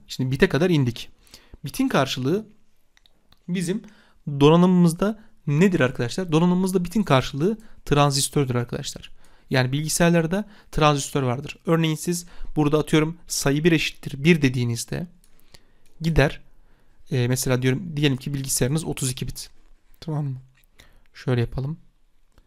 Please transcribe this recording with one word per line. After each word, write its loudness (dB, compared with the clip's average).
şimdi -6
bite 2
kadar 2
indik. 0
Bitin -4
karşılığı -2
bizim -4
donanımımızda 4
nedir 2
arkadaşlar? -2
Donanımımızda 2
bitin -2
karşılığı 0
transistördür 0
arkadaşlar. -8
Yani 0
bilgisayarlarda 0
transistör 2
vardır. -4
Örneğin 2
siz -4
burada 4
atıyorum 2
sayı 0
bir 6
eşittir -4
bir 6
dediğinizde -2
gider, 2
e, 0
mesela 0
diyorum, -2
diyelim 2
ki -8
bilgisayarınız -2
otuz -4
iki -8
bit. -12
Tamam -6
mı? -8
Şöyle -2
yapalım. -6